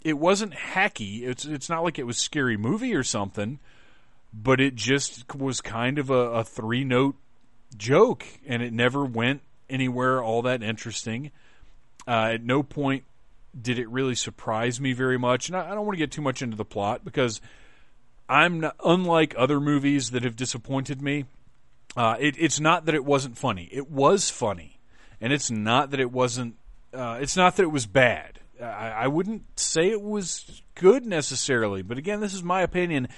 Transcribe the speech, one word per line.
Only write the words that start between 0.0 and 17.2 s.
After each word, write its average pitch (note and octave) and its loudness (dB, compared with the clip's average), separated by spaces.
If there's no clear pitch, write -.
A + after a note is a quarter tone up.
it D#3 0
wasn't F#3+ 2
hacky. A#2+ -4
It's, B2+ -6
it's D3 -8
not E3 -2
like E3+ -2
it B2+ -4
was A#2+ -6
Scary B2+ 0
Movie G#3 0
or C3 2
something, G#2 -4
but B2 2
it C3+ 2
just C3 -2
was C3+ -4
kind A#2+ -2
of C3+ -2
a, C3+ 2
a A#2 2
three-note B2+ 0
joke, C#3+ 4
and A#2+ -2
it A#2+ -6
never B2 2
went B2 0
anywhere B2+ 0
all A2+ 0
that B2+ 0
interesting. A2+ -6
Uh, A2+ 2
at A2+ -4
no C3 2
point C3+ -2
did A#2 -2
it A2+ -4
really B2+ -2
surprise A#2 -4
me C3 0
very B2+ 0
much. B2 0
And F3+ -4
I, F3 -6
I G3+ -6
don't G#3 -4
wanna G3 -2
get D3+ -2
too D#3 -8
much C#3 -2
into A#2 -6
the G#2+ -4
plot G#2 -4
because B2 -2